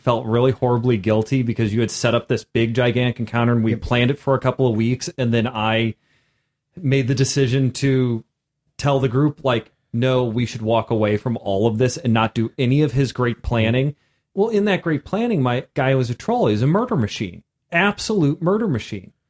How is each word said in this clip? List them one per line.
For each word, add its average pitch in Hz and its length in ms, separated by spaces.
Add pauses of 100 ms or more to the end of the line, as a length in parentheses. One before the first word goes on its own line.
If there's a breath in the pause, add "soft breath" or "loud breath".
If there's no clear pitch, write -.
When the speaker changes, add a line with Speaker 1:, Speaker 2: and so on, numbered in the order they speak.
Speaker 1:
felt 120 240
really 120 240
horribly 123 480
guilty 110 440
because 113 320
you 113 60
had 110 100
set 117 240
up 120 140
this 120 160
big, 113 300
gigantic 123 460
encounter 117 320
and 117 120
we 110 80
Speaker 2:
Yep. 113 100
Speaker 1:
planned 120 280
it 143 80
for 139 160
a 127 40
couple 131 280
of 113 100
weeks, 117 320 (100)
and 120 140
then 117 140
I 113 480 (800)
made 135 320
the 139 60
decision 131 580
to 127 520 (540)
tell 139 220
the 135 80
group, 143 360
like, 120 280 (200)
"No, 127 320
we 117 220
should 110 160
walk 110 280
away 107 260
from 113 220
all 98 280
of 110 120
this 127 180
and 120 180
not 113 200
do 113 240
any 135 240
of 143 100
his 131 200
great 120 300
planning." 120 520 (380)
Well, 202 160
in 208 180
that 190 160
great 156 220
planning, 214 380
my 123 320
guy 135 220
was 127 120
a 120 60
troll. 233 320
He 110 60
was 104 100
a 127 40
murder 208 300
machine. 104 460 (300)
Absolute 190 680
murder 202 280
machine. 104 440 (180)